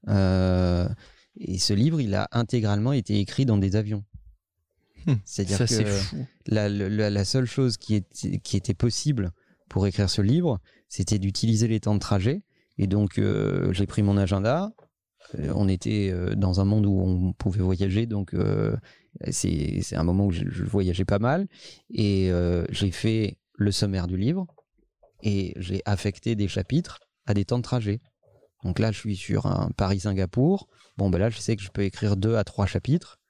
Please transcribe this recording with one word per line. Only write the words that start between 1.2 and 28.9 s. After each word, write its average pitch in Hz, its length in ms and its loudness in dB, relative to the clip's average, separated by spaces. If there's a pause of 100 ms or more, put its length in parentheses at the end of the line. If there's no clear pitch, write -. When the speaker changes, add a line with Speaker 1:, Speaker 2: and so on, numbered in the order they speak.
Speaker 1:
et 92 200 -4
ce 104 140 0
livre, 147 280 2
il 104 140 -2
a 101 160 -2
intégralement 110 640 0
été 104 260 0
écrit 117 260 0
dans 110 120 4
des 98 180 2
avions. 104 280 -2 (1000)
Speaker 2:
Hmm. 147 100 4 (100)
Speaker 1:
C'est-à-dire 98 320 -2
Speaker 3:
Ça, 120 80 2
Speaker 1:
que 113 80 0
Speaker 3:
c'est 107 120 2
fou. 98 320 -2 (300)
Speaker 1:
la, 107 220 2
la, 104 420 0
la 101 140 0
seule 131 200 0
chose 123 320 0
qui - 180 -2
est, 95 440 -4
qui - 180 -4
était 95 160 -2
possible 113 580 0 (380)
pour 95 180 2
écrire 98 220 0
ce - 120 -2
livre, 127 380 2 (300)
c'était 104 300 -2
d'utiliser 110 480 2
les 110 120 2
temps 107 160 0
de 101 40 2
trajet. 104 440 0 (340)
Et 101 100 0
donc, 101 320 2
euh, 98 540 0
j'ai 98 140 0
pris - 160 -2
mon 101 140 4
agenda. 104 540 0 (680)
Euh, - 160 -4
on 98 120 2
était, 101 440 0
euh, 90 240 -2
dans 95 240 2
un 98 60 4
monde 104 200 4
où 98 160 2
on 92 320 2
pouvait 95 280 -2
voyager, 95 460 2
donc, 104 260 -4
euh, 101 420 0 (560)
c'est, - 520 -2
c'est - 120 -8
un 78 80 0
moment 92 240 2
où 95 40 0
je, 87 180 -2
je 90 140 -6
voyageais 95 420 0
pas 101 140 0
mal. 147 280 0 (440)
Et, 98 400 2
euh, 87 380 2
j'ai 98 220 0
fait 110 460 -2 (180)
le 104 160 2
sommaire 95 360 0
du 92 100 -2
livre 165 300 0 (720)
et 98 360 -2
j'ai 95 280 -6
affecté 107 500 -2
des 104 120 0
chapitres - 520 -2 (260)
à - 80 0
des 98 120 2
temps 120 120 0
de 117 60 -2
trajet. 110 380 -2 (640)
Donc 90 160 -2
là, 110 120 2